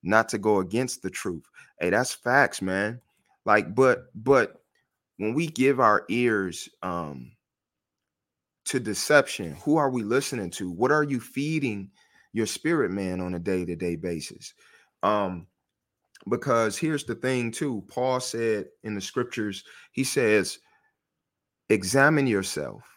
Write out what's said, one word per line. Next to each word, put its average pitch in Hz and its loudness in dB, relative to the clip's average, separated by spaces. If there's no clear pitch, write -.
not 110 4
to 120 -4
go 104 2
against 107 -2
the 95 -6
truth." 87 -8
Hey, 87 0
that's 113 0
facts, 127 0
man. 98 -2
Like, 104 4
but, 127 4
but 117 2
when 107 -2
we 160 0
give 135 2
our 107 6
ears, 107 0
um, 78 -6
to - -2
deception, 107 0
who 147 2
are 143 2
we 127 -4
listening 113 -2
to? 92 -8
What 101 2
are 151 4
you 139 -2
feeding 135 -4
your 110 0
spirit 143 -2
man 92 -4
on 90 -6
a 87 -6
day-to-day 87 -4
basis? 82 -10
Um, 95 -2
because 117 0
here's 156 -4
the 117 -6
thing 123 -2
too, 120 -6
Paul 127 0
said 113 -2
in 107 -6
the 98 -6
scriptures, 107 -6
he 131 -2
says, 107 2
"Examine 135 4
yourself." 80 -4